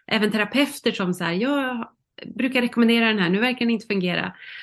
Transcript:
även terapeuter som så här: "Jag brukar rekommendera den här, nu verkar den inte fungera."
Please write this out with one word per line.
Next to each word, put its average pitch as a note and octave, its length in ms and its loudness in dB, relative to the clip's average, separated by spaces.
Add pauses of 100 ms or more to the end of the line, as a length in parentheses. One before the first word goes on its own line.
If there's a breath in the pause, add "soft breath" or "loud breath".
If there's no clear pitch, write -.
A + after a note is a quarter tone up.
även G#3+ 240 2
terapeuter A3 640 0
som F#3 220 -2
så F3+ 100 -6
här: E3 80 -2
"Jag B3+ 560 -2 (380)
brukar B3+ 360 -2
rekommendera A#3 460 4
den A3 100 2
här, E3+ 120 2
nu F#3+ 100 2
verkar B3 180 0
den A#3 120 0
inte G#3+ 160 -2
fungera." F3+ 460 -2 (300 loud breath)